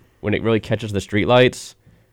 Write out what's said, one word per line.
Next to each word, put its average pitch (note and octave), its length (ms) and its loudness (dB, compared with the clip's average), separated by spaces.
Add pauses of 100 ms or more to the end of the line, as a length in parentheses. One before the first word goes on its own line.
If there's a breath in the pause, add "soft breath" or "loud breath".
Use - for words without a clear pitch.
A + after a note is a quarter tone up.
(200)
when G#2 140 -4
it - 100 -2
really A2 160 2
catches G#2+ 320 -6
the G2+ 80 -2
streetlights. A#2+ 720 2 (400)